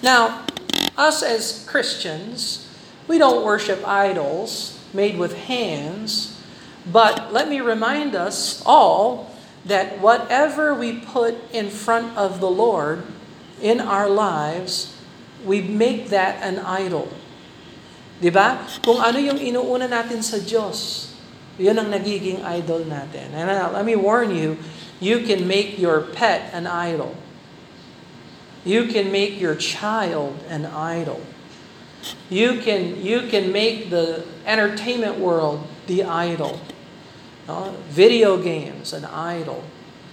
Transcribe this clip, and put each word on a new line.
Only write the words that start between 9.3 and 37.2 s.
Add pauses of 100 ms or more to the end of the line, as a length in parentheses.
that
whatever
we
put (180)
in
front
of
the
Lord (580)
in
our
lives, (500)
we
make
that
an
idol. (1120)
Di
ba? (160)
Kung
ano
yung
inuuna
natin
sa
Diyos, (440)
yun
ang
nagiging
idol
natin.
And,
uh,
let
me
warn
you, (440)
you
can
make
your
pet
an
idol. (1500)
You
can
make
your
child (120)
an
idol. (1080)
You
can,
you
can
make
the (200)
entertainment
world (200)
the
idol. (840)